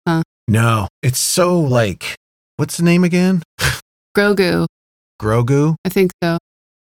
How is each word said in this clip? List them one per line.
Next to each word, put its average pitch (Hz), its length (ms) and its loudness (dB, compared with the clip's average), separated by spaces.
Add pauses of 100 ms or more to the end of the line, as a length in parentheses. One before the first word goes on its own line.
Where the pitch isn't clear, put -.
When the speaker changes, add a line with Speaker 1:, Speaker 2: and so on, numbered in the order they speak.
Speaker 1:
huh? 165 160 0 (240)
Speaker 2:
No. 113 400 0 (160)
It's 131 160 -2
so, 180 400 0
like, 120 560 -2 (420)
what's 151 200 -6
the 170 60 -2
name 175 200 4
again? 180 380 0 (720)
Speaker 1:
Grogu. 190 500 2 (560)
Speaker 2:
Grogu? 139 640 0
Speaker 1:
I 185 60 -4
think 185 220 2 (120)
so. 170 140 -2 (500)